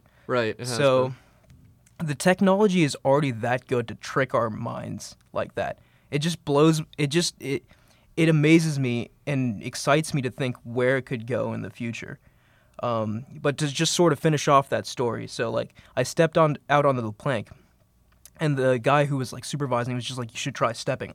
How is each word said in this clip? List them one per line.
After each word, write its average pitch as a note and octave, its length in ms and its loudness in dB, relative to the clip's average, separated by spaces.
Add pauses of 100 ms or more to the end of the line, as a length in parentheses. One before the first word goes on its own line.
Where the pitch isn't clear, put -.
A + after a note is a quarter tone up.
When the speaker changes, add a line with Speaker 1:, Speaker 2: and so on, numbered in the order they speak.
(260)
Speaker 1:
Right, A#2+ 320 0
it - 20 -14
has B2 160 -8
Speaker 2:
So, C3 380 2 (840)
Speaker 1:
been. E3+ 100 -6
Speaker 2:
the D3 60 -2
technology F#3 680 4
is C3+ 200 -2
already C#3 280 4
that A#2+ 340 -4
good A#2+ 220 -2
to G#2 60 -10
trick - 400 -4
our A#2 160 2
minds G#2+ 640 -8 (160)
like - 240 -4
that. - 220 -4 (320)
It D3 100 -2
just D#3+ 260 -4
blows, D#3 340 4 (160)
it D3+ 120 -2
just, C3+ 320 0
it, C#3 240 -4 (520)
it D#3+ 140 4
amazes D#3 480 4
me A#2+ 320 -2 (160)
and B2+ 360 -2
excites D3 520 0
me C#3+ 80 0
to A#2 80 -2
think B2+ 340 -6
where B2 320 2
it C3 60 -2
could A#2 240 -8
go A2+ 260 -2
in A2+ 100 -6
the G2+ 80 -10
future. - 480 -10 (640)
Um, A2+ 440 -2 (140)
but C#3+ 180 -2
to D3+ 100 0
just D#3 240 -2
sort E3+ 200 4
of C#3 60 -2
finish D#3 300 0
off C#3 220 4
that A2+ 160 -2
story, A2+ 420 -6
so, A#2 220 -4
like, A#2 240 -4 (220)
I B2+ 60 0
stepped D#3+ 360 2
on, D3+ 180 4 (140)
out C#3+ 160 4
onto B2+ 160 2
the G#2+ 100 -4
plank, A#2 380 -4 (920)
and D3+ 160 0
the C3 220 2
guy C#3+ 260 4
who C#3 120 -2
was, C3 160 -4
like, A#2+ 120 -14
supervising B2 500 -4
was B2 100 -6
just B2+ 140 -8
like, A#2+ 140 -8
"You - 60 -16
should - 180 -6
try A#2+ 160 0
stepping B2 420 -6